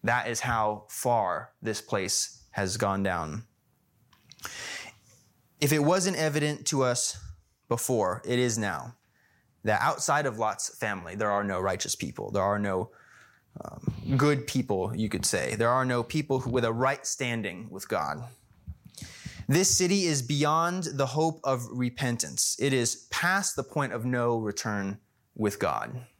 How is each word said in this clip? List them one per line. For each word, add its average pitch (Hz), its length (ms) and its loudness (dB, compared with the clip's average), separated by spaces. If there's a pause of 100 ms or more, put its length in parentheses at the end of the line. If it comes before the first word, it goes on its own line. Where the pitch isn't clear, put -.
That 120 240 2
is 117 120 -4
how 107 480 0
far 101 720 0
this 110 200 -4
place - 720 -4
has 98 240 -2
gone 98 260 0
down. 87 460 -2 (2000)
If 143 120 4
it 151 80 4
wasn't 175 380 4
evident 151 480 0
to 135 180 2
us - 340 0 (500)
before, 113 560 0
it 123 140 0
is 120 200 2
now, 101 360 -4 (680)
that 107 180 2
outside 147 460 2
of 113 120 -4
Lot's - 380 -2
family, 95 380 -4
there 104 160 0
are 101 120 2
no 98 160 0
righteous 92 360 0
people. - 360 -6
There 101 120 2
are 101 160 2
no, 98 320 0 (720)
um, - 320 -6 (240)
good 143 280 4
people, 101 480 0
you 110 140 0
could 101 160 -2
say. 73 300 0
There 117 160 4
are 127 160 2
no 120 160 2
people 139 380 0
who, 127 100 -4
with 120 160 2
a 113 60 2
right 131 340 0
standing 110 640 -4
with - 180 -12
God. 76 360 -2 (1200)
This 175 260 4
city 185 300 4
is 156 160 2
beyond 156 640 2
the 139 220 0
hope 156 380 0
of 127 260 0
repentance. 123 880 0
It 135 160 2
is 123 360 0
past 190 460 0
the 143 60 -4
point 131 320 -2
of 117 100 -4
no 120 320 2
return 104 640 -2 (360)
with 104 240 0
God. 64 460 -2 (160)